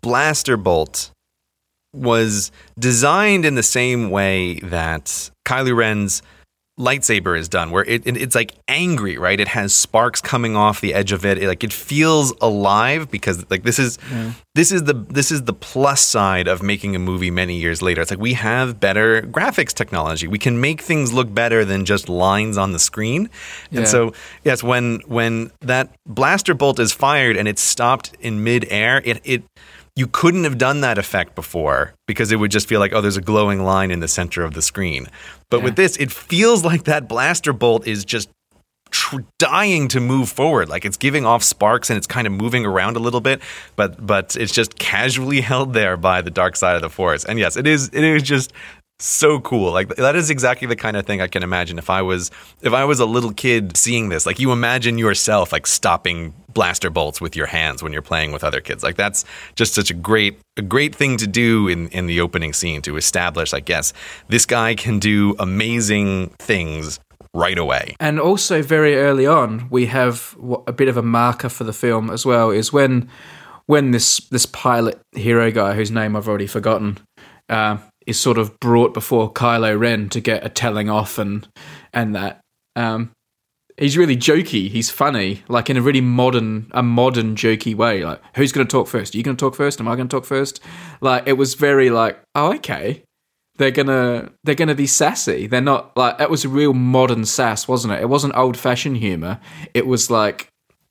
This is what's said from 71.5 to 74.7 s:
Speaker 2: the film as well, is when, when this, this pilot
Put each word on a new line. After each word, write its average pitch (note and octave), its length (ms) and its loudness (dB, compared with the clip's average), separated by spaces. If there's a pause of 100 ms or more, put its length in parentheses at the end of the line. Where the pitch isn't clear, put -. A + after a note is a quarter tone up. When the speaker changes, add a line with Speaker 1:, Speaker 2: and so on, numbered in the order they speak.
Speaker 2:
the A2 80 -6
film A2+ 360 0
as A2 160 -6
well, A#2 240 4
is G#2+ 240 0
when, C3 360 2 (580)
when C#3+ 240 4
this, A#2 260 2 (140)
this B2 160 0
pilot A#2 520 0 (120)